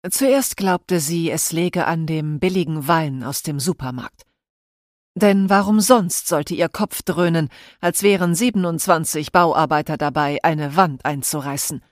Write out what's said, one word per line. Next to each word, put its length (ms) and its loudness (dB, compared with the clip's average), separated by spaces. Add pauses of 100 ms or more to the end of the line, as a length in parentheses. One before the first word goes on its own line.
(100)
Zuerst 480 2
glaubte 420 0
sie, 300 -2
es 200 -4
läge 360 0
an 200 -2
dem 320 -4
billigen 500 -2
Wein 360 0
aus 180 -6
dem 160 -6
Supermarkt. 680 -8 (880)
Denn 340 4
warum 320 4
sonst 480 2
sollte 260 -2
ihr 140 0
Kopf 320 -6
dröhnen, 480 0 (320)
als 220 0
wären 320 4
siebenundzwanzig 1000 0
Bauarbeiter 640 2
dabei, 480 -2
eine 320 0
Wand 300 2
einzureißen? 840 -6